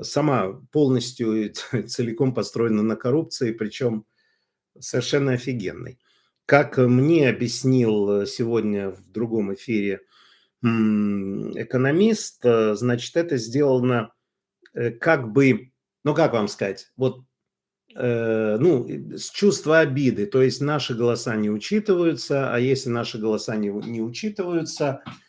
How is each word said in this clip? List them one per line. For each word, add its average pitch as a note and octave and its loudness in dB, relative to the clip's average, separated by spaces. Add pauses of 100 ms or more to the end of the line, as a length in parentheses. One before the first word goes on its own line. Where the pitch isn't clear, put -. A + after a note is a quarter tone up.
сама B2+ 0 (120)
полностью B2+ 0
и G#2+ -2
<laughs> G#2+ -12
ц-, - -6
целиком A#2+ -2
построена A2 0
на A2 0
коррупции, C3 -2
причём A2 -4 (720)
совершенно C#3 -2
офигенной. A#2 -6 (460)
Как C#3+ 4
мне C3 4
объяснил, A2 2
э, G2 -4
сегодня G#2 -2
в - -18
другом A2 -4
эфире, G2+ -4 (600)
м, G#2+ 0
экономист, D3 0
э, A2+ 4
значит, B2 -2
это E3+ 0
сделано, B2 0 (640)
э, A#2+ -2
как B2+ 0
бы, C3 4 (320)
ну, D3 0
как D#3 2
вам G#2+ 0
сказать, - -8
вот, B2+ -4 (720)
э, A2+ 0
ну, D#3+ 4
э, - -10
с - -10
чувства D#3+ 2
обиды, C3 2
то C3 2
есть A#2+ 2
наши C#3 -2
голоса A#2 0
не G#2+ 0
учитываются, D#3 0
а A#2+ 2
если B2+ 0
наши A#2 -4
голоса G#2+ -2
не G#2 -2
у-, G2+ -6
не A2+ -6
учитываются, D#3+ -4 (260)